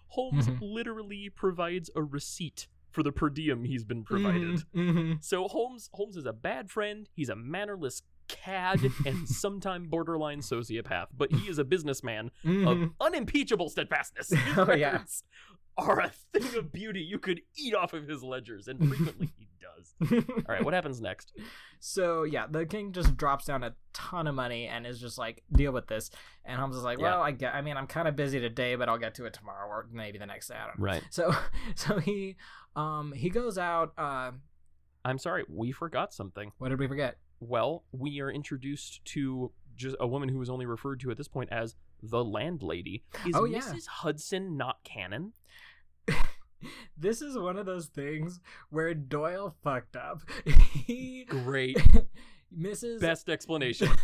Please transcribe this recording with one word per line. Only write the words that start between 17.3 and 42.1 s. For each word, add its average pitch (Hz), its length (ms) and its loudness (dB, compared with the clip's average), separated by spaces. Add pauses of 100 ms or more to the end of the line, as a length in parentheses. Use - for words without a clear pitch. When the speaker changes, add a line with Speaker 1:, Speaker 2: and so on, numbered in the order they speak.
Speaker 1:
eat 254 180 -4
off 175 200 -2
of 147 120 -10
his 143 160 -10
ledgers, 123 460 -12
and 135 100 -10 (100)
frequently 147 480 -4
he - 120 -20 (120)
does. - 640 -4
Speaker 2:
<laughs> - 0 - (240)
Speaker 1:
All 113 60 -4
right, 95 100 -4
what 147 80 -2
happens 147 280 -4
next? 92 320 -10 (480)
Speaker 2:
So, 170 420 -2
yeah, 143 260 -4
the 165 160 -4
king 202 280 -8
just 165 240 2
drops 143 300 -2
down 135 180 -6
a 117 100 -10 (180)
ton 165 360 -8
of 139 80 -4
money 120 320 -6
and 117 180 -10
is 123 140 -12
just 120 180 -12
like, 117 240 -10 (100)
"Deal 143 200 6
with 123 160 -6
this." 110 220 -6 (340)
And 127 160 -8
Holmes 131 160 -6
is 123 80 -8
like, 123 140 -4
Speaker 1:
Yeah. 143 60 -2 (120)
Speaker 2:
"Well, 175 60 0
I 147 100 0
get, 127 240 -6
I 143 40 -4
mean, 143 160 -8
I'm 135 120 -8
kinda 160 240 -2
busy 139 260 -2
today, 123 380 -2
but 120 120 -2
I'll 117 100 0
get 113 180 -8
to 127 80 -14
it 110 80 -12
tomorrow 101 340 -14
or 107 240 -8
maybe 107 260 -12
the 101 100 -12
next 101 200 -16
day. 117 80 -14
I 110 140 -12
don't - 100 -10
know." 98 60 -2
Speaker 1:
Right. 95 260 -2
Speaker 2:
So, 160 240 0 (220)
<laughs> - 180 -2
so - 240 -2
he, 196 380 -4 (400)
um, 151 360 -6
he 135 160 -4
goes 226 300 -2
out, 170 400 -2
uh, 135 320 -6 (760)
Speaker 1:
I'm 131 140 -2
sorry, 175 300 -6
we 113 240 -6
forgot 147 420 -6
something. 104 440 -14
Speaker 2:
What 131 100 -8
did 131 100 -2
we 135 80 -2
forget? 139 300 -6 (240)
Speaker 1:
Well, 120 500 -4
we 139 300 -8
are 139 100 -6
introduced 139 760 -10
to 131 440 -6 (240)
just 131 240 -10
a 127 80 -2
woman 135 220 -4
who 131 120 -4
is 123 80 -6
only 127 180 -8
referred 127 340 -8
to 131 100 -6
at 110 60 -6
this 143 100 -12
point - 240 -8
as 113 240 -6 (260)
the 117 240 -2